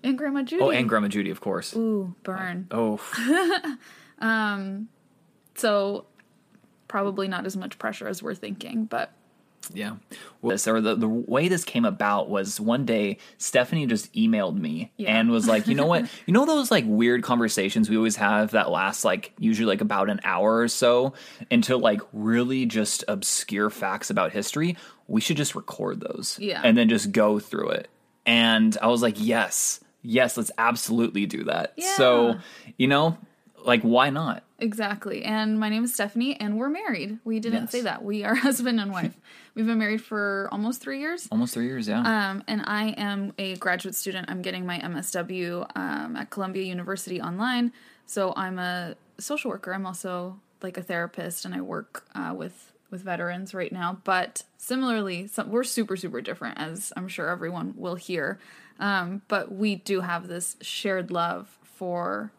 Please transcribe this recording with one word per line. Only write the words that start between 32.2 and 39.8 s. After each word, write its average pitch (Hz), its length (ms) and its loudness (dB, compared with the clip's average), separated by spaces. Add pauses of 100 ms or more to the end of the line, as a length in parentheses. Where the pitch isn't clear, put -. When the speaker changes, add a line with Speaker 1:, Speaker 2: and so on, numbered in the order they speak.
Speaker 2:
you 127 100 2
know, 151 300 4 (480)
like, 120 160 6
why 120 280 6
not? 147 340 -2 (160)
Speaker 1:
Exactly. 208 640 -4
And 214 360 2
my 214 100 0
name 220 160 2
is 240 80 -2
Stephanie, 233 460 -2
and 208 180 -2
we're 254 120 -2
married. 233 560 -4
We 226 140 -2
didn't 226 240 0
Speaker 2:
Yes. 233 80 -8
Speaker 1:
say 240 100 -2
that. 208 220 -4
We 202 220 -4
are 220 100 2
<laughs> 262 140 2
husband 240 320 0
and 196 100 -4
wife. 180 260 -4 (380)
We've 220 100 0
been 226 120 2
married 220 240 0